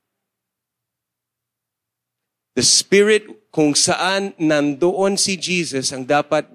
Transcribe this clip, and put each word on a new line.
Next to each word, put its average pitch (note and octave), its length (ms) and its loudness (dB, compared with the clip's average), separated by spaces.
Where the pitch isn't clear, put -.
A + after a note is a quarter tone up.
The A#2+ 100 0
spirit, G#3 880 0
kung D3+ 240 2
saan F#3+ 560 -2
nandoon D#3 800 0
si F#3+ 240 -2
Jesus, C#3+ 560 -4
ang C3 80 -8
dapat D3 520 -2